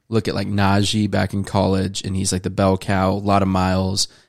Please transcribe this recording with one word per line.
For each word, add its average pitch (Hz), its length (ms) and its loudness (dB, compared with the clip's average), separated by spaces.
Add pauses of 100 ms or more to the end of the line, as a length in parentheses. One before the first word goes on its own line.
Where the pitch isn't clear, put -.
look 113 180 0
at, - 80 -4
like, 98 120 -4
Najee 101 640 2
back 98 240 0
in 98 120 -2
college, 95 580 0
and 95 140 -4
he's, 95 160 -2
like, 92 100 -4
the 101 60 -4
bell 95 280 2
cow, 95 340 0
a - 20 0
lot 101 300 2
of 95 40 0
miles, 92 640 0 (200)